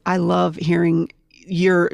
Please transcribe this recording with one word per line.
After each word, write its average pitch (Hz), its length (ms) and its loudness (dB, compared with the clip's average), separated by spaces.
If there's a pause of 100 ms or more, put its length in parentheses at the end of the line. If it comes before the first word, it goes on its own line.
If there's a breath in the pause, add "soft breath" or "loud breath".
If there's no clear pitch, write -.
"I 180 100 -2
love 175 400 -2
hearing 165 540 0 (360)
your, 180 480 2